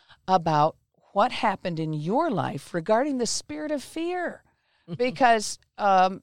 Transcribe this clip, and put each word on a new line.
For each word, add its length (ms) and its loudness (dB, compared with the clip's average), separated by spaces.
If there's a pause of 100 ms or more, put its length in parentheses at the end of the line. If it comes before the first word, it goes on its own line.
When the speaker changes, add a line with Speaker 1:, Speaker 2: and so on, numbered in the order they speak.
(280)
Speaker 1:
about 480 2 (380)
what 180 2
happened 480 -2
in 140 -4
your 360 -2
life 440 -4
regarding 440 0
the 100 -2
spirit 440 -6
of 120 -4
fear. 600 -6 (440)
Speaker 2:
<laughs> 100 -10
Speaker 1:
Because, 600 2 (200)
um, 460 4